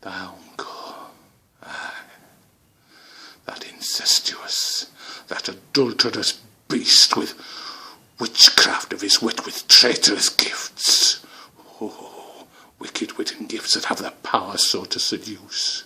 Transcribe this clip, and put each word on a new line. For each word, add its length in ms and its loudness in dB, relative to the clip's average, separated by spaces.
Thy 240 -10
uncle, 840 -16
aye, 300 -12
that 260 -12
incestuous, 1160 -2
that 200 -8
adulterous 920 0
beast 480 6
with 180 -2
witchcraft 760 4
of 80 -6
his 220 2
wit, 220 -2
with 240 -10
traitorous 600 6
gifts. 960 2
Oh, 680 -14
wicked 400 -8
wit 200 -6
and 100 -12
gifts 260 -4
that 100 -2
have 180 -4
the 80 -8
power 460 -4
so 300 0
to 120 -8
seduce. 880 -6